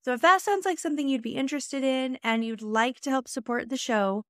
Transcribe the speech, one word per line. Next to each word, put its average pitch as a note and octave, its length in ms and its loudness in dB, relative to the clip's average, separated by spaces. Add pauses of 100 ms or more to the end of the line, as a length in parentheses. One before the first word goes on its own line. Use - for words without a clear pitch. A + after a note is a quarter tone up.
So B3 120 -2
if A#3+ 80 -2
that F#4 180 8
sounds G4+ 240 0
like F#4 140 0
something D4 300 -2
you'd C4 120 2
be A3+ 160 -6
interested C4+ 480 -2
in C4 380 0
and A3+ 200 2
you'd A3+ 200 -6
like A3 380 0
to C#4 100 -4
help C4 180 0
support A#3+ 400 -4
the C4 80 -4
show G#3 540 0